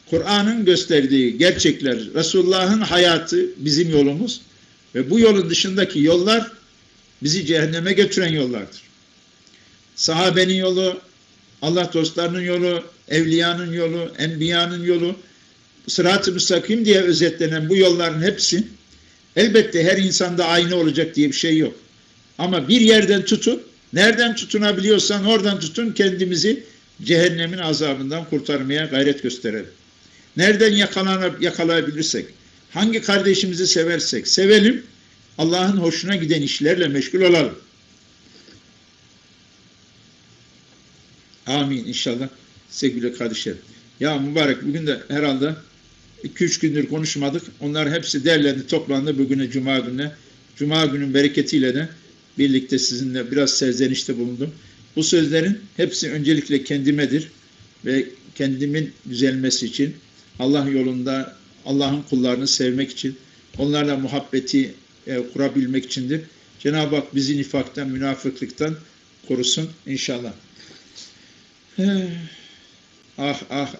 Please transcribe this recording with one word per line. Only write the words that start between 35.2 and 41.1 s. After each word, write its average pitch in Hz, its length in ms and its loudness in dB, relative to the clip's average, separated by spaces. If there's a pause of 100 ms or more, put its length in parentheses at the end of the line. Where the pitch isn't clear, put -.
Allah'ın 180 380 2
hoşuna 170 400 0
giden 160 260 0
işlerle 156 460 0
meşgul 139 320 -2
olalım. 170 380 4 (4000)